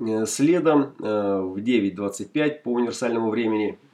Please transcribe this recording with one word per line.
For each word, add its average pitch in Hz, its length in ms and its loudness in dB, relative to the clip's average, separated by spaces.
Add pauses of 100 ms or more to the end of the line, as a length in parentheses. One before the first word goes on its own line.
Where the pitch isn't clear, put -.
э, 110 180 0
следом, 151 720 2
э, 101 420 0
в 95 200 -4
девять 104 340 0
двадцать 101 360 -6
пять 151 320 -2
по 123 100 -6
универсальному 117 580 0
времени, 107 480 0 (160)